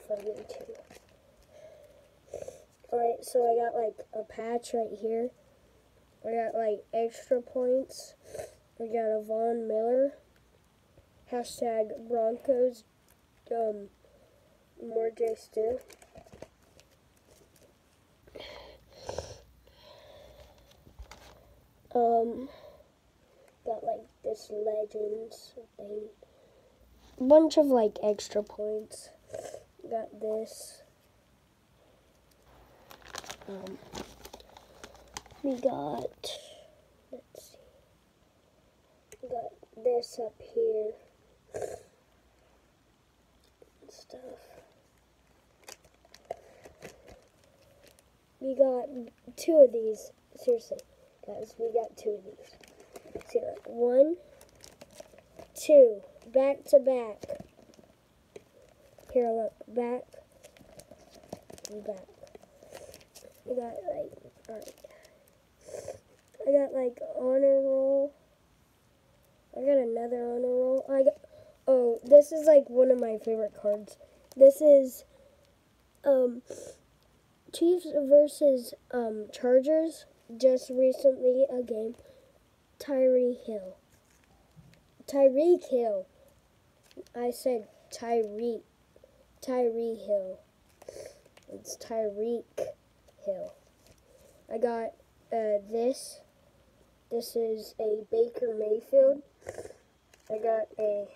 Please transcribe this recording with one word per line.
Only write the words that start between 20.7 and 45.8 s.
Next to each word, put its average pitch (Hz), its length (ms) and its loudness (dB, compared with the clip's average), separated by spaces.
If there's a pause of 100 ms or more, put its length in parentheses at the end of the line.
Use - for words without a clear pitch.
Um, 233 560 0 (1160)
got, 226 180 -8
like, 220 220 -6 (180)
this - 280 -8
Legends 214 1040 -8 (220)
thing. 208 340 -14 (1120)
A 254 40 -4
bunch 302 340 6
of, 302 80 6
like, 233 360 2
extra 208 420 -4
points. 214 640 -12 (800)
Got 220 320 -8
this. 220 600 -10 (2750)
Um, 190 280 -16 (1600)
we 269 200 -2
got, 262 480 -4 (1040)
let's - 400 -20
see, - 60 -20 (1600)
we 508 80 -16
got 494 240 -10 (300)
this 240 400 -2
up - 120 -10 (180)
here. 220 380 -2 (3000)
Stuff. - 300 -20 (4000)